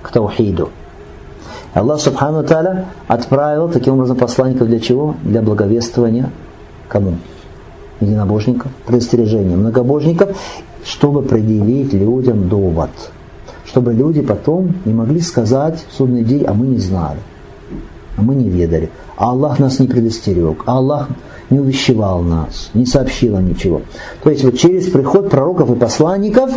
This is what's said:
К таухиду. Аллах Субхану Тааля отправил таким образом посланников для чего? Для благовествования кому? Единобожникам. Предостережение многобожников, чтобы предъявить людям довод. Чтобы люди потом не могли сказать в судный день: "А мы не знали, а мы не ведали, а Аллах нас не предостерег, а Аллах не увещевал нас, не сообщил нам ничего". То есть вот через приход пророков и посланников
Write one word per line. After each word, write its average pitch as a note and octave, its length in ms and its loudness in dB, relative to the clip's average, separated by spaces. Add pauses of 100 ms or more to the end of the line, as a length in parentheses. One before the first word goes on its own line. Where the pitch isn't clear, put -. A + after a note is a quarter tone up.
К - 80 -16
таухиду. G#2 560 0 (1040)
Аллах C#3+ 280 0
Субхану D3 420 0
Тааля F3 440 0 (200)
отправил D3 600 0
таким C3+ 240 2
образом B2+ 240 2
посланников B2+ 500 2
для A2+ 140 2
чего? C#3+ 420 0
Для G#2+ 180 2
благовествования A2+ 880 0 (580)
кому? G2 280 0 (840)
Единобожникам. G#2+ 720 0 (140)
Предостережение A2+ 720 2
многобожников, D3+ 800 2 (460)
чтобы C#3+ 380 0
предъявить A2 720 2
людям G#2+ 560 2
довод. F2 400 0 (760)
Чтобы A#2+ 280 0
люди D3 280 2
потом E3 540 0 (100)
не A2 80 2
могли B2 280 2
сказать C#3 680 0
в - 60 -18
судный B2 280 2
день: C3 220 2
"А - 80 0
мы A#2 140 2
не B2+ 100 0
знали, F2+ 420 -2 (1000)
а G2+ 40 0
мы B2+ 140 2
не A#2+ 140 0
ведали, E2 420 0 (260)
а A2 140 0
Аллах C3+ 280 0
нас C3 200 2
не C3 80 4
предостерег, G2+ 800 0
а B2 120 0
Аллах C#3 320 0 (400)
не C3+ 100 4
увещевал A2 640 2
нас, E2 520 -2
не A#2+ 120 2
сообщил B2+ 480 0
нам F#2 160 2
ничего". F2 320 -2 (420)
То D#3 60 6
есть C#3+ 140 0
вот B2 140 4
через F3+ 340 4
приход F3+ 380 2
пророков C#3+ 420 2
и A#2+ 40 4
посланников G3+ 800 2